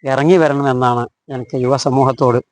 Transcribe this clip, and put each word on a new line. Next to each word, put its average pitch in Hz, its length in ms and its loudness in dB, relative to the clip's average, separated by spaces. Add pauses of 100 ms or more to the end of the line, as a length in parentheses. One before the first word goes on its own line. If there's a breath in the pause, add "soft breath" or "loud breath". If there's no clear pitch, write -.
ഇറങ്ങി 143 320 2
വരണമെന്നാണ് 135 640 0 (320)
എനിക്ക് 127 300 -10
യുവസമൂഹത്തോട് 131 760 0 (140)